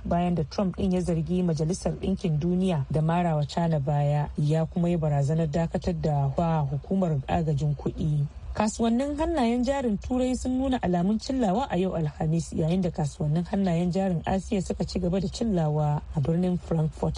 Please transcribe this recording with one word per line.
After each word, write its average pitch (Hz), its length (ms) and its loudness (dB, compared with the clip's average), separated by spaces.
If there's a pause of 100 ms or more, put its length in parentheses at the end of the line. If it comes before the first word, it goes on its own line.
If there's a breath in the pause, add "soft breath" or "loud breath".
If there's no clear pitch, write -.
bayan 175 300 0
da 165 160 0
Trump 190 260 -2
ɗin 190 160 0
ya 180 80 2
zargi 170 440 0
Majalisar 165 480 0
Ɗinkin 160 480 -2
Duniya 180 500 2
da 151 100 2
marawa 160 460 2
China 165 320 2
baya, 147 580 2
ya 156 300 2
kuma 175 240 0
yi 175 60 2
barazanar 156 500 2
dakatar 170 560 0
da 147 240 2 (100)
ba 165 320 2
hukumar 160 480 0 (120)
agajin 151 480 0
kuɗi. 147 500 -2 (260)
Kasuwannin 233 640 0
hannayen 269 480 0
jarin 254 320 0
Turai 254 400 0
sun 254 220 -2
nuna 262 240 0
alamun 180 380 2
cillawa 247 500 0
a 175 80 0
yau 185 160 0
Alhamis, 160 580 -2
yayin 175 300 0
da 175 80 0
kasuwannin 156 560 0
hannayen 180 460 0
jarin 185 340 0
Asiya 190 340 0
suka 196 240 -2
ci - 140 -4
gaba 180 220 0
da 185 80 -2
cillawa. 151 760 0 (140)
A 156 40 0
birnin 175 380 2
Frankfurt, 156 600 -2